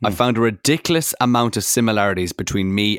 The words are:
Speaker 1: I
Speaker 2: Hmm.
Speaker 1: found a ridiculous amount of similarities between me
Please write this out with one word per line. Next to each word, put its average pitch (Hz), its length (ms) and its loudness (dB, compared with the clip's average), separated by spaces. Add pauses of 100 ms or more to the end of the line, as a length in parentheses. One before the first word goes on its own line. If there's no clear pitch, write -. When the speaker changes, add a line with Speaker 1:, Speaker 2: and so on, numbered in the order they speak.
Speaker 1:
I 110 80 0
Speaker 2:
Hmm. 95 60 -4
Speaker 1:
found 120 220 2
a 113 40 2
ridiculous 147 800 0
amount 120 380 2
of 104 80 -4
similarities 101 680 0
between 95 420 -4
me 104 260 0